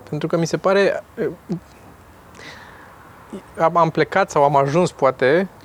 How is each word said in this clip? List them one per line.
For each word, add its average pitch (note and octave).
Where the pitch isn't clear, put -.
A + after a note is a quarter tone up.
pentru D#3
că F3
mi E3
se D#3+
pare... F#3+
Uh, F#3+
am, E3
am E3
plecat F#3
sau D3
am C#3+
ajuns, C#3
poate, C#3